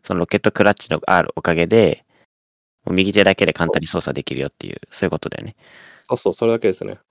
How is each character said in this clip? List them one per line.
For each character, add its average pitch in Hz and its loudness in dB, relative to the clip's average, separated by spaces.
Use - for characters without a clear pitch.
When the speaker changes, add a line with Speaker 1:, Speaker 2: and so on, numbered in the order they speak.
Speaker 1:
そ - -6
の 87 -2
ロ 87 -4
ケ - -2
ッ - 2
ト - 0
ク - 0
ラ 101 4
ッ - -4
チ - -8
の 78 -2
あ 92 4
る - -2
お - -8
か 87 0
げ 85 2
で、 104 2
も - -4
う 90 0
右 95 2
手 101 6
だ 95 6
け 101 2
で 87 2
簡 - -2
単 - 0
に - -8
操 85 -4
作 - -6
で - -6
き - -8
る - -4
よ 139 -4
っ - -10
て - -16
い - -10
う、 - -16
そ - -6
う - 2
い - 0
う - -6
こ - -4
と - -10
だ - -12
よ - -12
ね。 110 -16
Speaker 2:
そ - -4
う - -4
そ - 0
う、 - -4
そ - -4
れ 117 2
だ 113 0
け 110 0
で 95 0
す - -10
ね。 101 -12